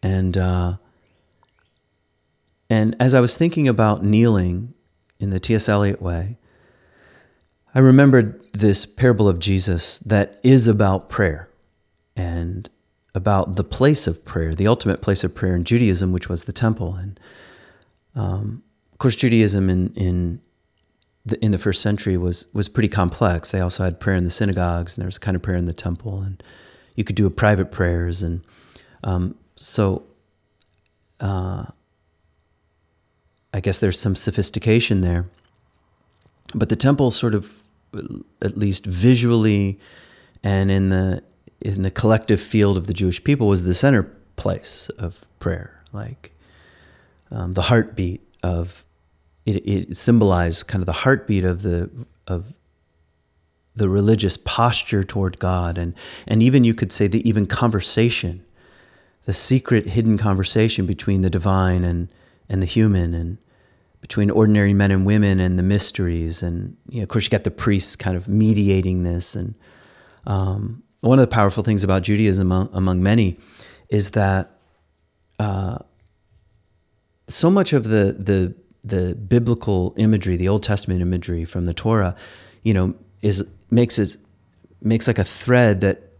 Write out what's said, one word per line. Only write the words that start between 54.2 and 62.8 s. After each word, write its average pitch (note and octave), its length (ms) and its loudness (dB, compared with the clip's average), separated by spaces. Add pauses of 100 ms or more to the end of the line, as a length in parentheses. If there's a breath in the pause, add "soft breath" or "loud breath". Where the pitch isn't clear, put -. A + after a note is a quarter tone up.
posture - 680 -2
toward F#2 340 -4
God. F2+ 400 -4
And, F2 160 -6 (320 loud breath)
and A2 160 2
even, B2+ 220 6
you A2+ 100 4
could A2 160 -4
say, - 160 0
the A2+ 220 0
even G#2 180 2
conversation, A2 1000 -2 (800 soft breath)
the G2 80 -4
secret A#2+ 540 2
hidden A2 320 2
conversation G2 680 0
between F#2+ 360 -2
the F#2 80 2
divine F#2 540 2
and, E2+ 240 -2 (400 soft breath)
and F#2+ 140 -2
the F2 40 -2
human, F#2+ 480 2